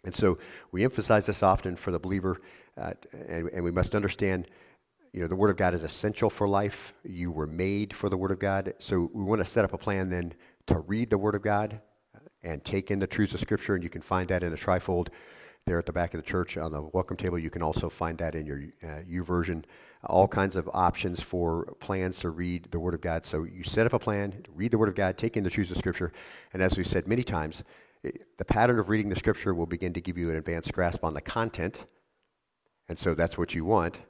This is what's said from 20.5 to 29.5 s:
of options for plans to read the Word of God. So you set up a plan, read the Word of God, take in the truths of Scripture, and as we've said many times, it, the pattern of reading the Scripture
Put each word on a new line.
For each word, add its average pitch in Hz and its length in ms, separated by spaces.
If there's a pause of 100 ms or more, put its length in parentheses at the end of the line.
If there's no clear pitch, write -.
of 90 180
options 90 460
for 85 600
plans 92 380
to 87 100
read 87 420
the 85 80
Word 87 140
of 82 80
God. 82 240
So 78 180
you 87 200
set 113 240
up 117 60
a 117 60
plan, 101 540
read 101 180
the 120 60
Word 110 100
of 98 80
God, 92 220
take - 180
in 107 80
the 95 60
truths 92 220
of 92 60
Scripture, 87 360 (400)
and 92 80
as 92 160
we've 87 100
said 87 200
many 117 160
times, 80 400 (400)
it, - 340
the - 80
pattern 120 320
of 95 120
reading 107 200
the 92 60
Scripture 98 400